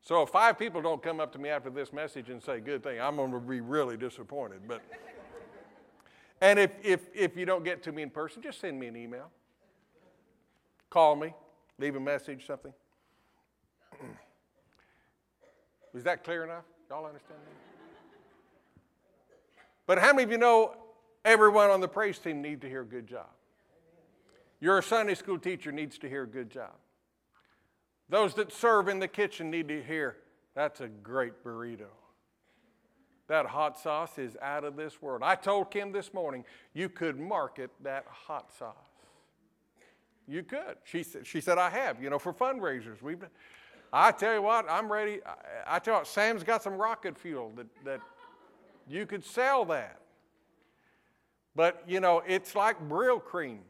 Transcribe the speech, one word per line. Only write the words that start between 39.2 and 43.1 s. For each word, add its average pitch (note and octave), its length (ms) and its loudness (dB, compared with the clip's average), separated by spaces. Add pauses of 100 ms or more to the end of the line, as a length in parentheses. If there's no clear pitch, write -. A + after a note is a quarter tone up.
You D#3+ 160 -8
could. C#4 420 -10
She - 180 -8
sa-, - 200 -14
she D3+ 180 -6
said, F3 180 4
"I F3+ 120 2
have, E3+ 320 -4
you C#3 80 -6
know, C#3+ 80 0
for F3 140 -6
fundraisers. C#3 680 -4
We've, E3+ 220 -10 (680)